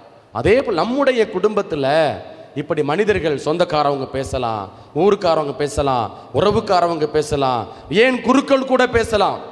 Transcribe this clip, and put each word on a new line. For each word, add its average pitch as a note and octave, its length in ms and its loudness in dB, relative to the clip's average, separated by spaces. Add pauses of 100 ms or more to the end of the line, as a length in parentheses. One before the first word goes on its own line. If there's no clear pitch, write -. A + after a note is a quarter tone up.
(320)
அதே F3 300 4
போல் A3+ 120 -4
நம்முடைய A#3+ 600 2
குடும்பத்துல D#3+ 800 0 (420)
இப்படி D3 280 -2
மனிதர்கள், D#3+ 600 0
சொந்தக்காரவங்க D3 680 0
பேசலாம், B2 540 -4 (300)
ஊருக்காரவங்க D#3+ 600 2
பேசலாம், C#3 540 -2 (240)
உறவுக்காரவங்க F3+ 720 0
பேசலாம், C#3+ 560 -2 (280)
ஏன் A#3 320 2
குருக்கள் C4 500 2
கூட B3+ 140 4
பேசலாம். A3 520 0 (140)